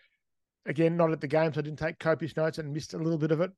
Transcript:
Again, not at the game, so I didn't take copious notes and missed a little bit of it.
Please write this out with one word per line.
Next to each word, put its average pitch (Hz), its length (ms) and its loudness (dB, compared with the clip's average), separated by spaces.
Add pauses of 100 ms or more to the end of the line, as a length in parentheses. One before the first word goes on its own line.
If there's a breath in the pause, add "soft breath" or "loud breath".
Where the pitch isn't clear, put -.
(640 soft breath)
Again, 165 320 2
not 165 140 4
at 156 100 -2
the 147 60 -4
game, 156 260 2
so 151 60 -2
I 151 40 -2
didn't 147 160 -10
take 160 200 -4
copious 160 360 0
notes 160 240 0
and 147 140 -8
missed - 200 -8
a 180 40 -8
little 165 200 0
bit 156 140 0
of 151 100 4
it. 190 160 0